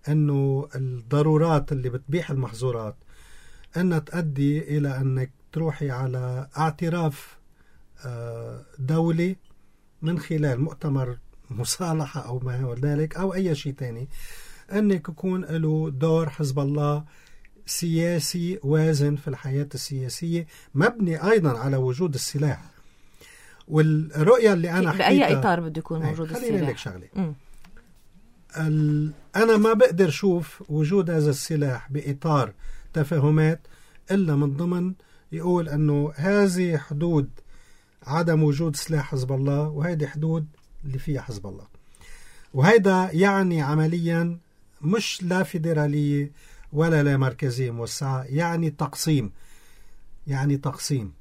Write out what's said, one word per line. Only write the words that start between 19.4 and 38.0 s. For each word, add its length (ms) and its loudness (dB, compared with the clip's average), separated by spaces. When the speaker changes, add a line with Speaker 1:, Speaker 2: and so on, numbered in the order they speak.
Speaker 1:
السياسية، 720 -6
مبني 560 2
أيضًا 280 4
على 180 0
وجود 360 0
السلاح. 500 -2
والرؤية 840 4
اللي 180 0
أنا 200 2
Speaker 2:
في-، 60 -2
بأي 260 6
Speaker 1:
حكيتها، 160 4
Speaker 2:
إطار 200 4
بده 200 -4
يكون 220 -6
Speaker 1:
إيه، 80 0
Speaker 2:
موجود 180 -4
Speaker 1:
خليني 180 -6
Speaker 2:
السلاح؟ 140 0
Speaker 1:
أقول 100 0
لك 80 -4
شغلة. 380 -12
Speaker 2:
مم. 200 -4
Speaker 1:
ال-، 540 0
أنا 220 6
ما 160 6
بقدر 360 6
شوف 600 0
وجود 400 2
هذا 200 4
السلاح 640 -2
بإطار 600 0
تفاهمات 760 2
إلا 240 2
من 220 0
ضمن 360 -2
يقول 380 0
أنه 460 0
هذه 600 2
حدود 520 -2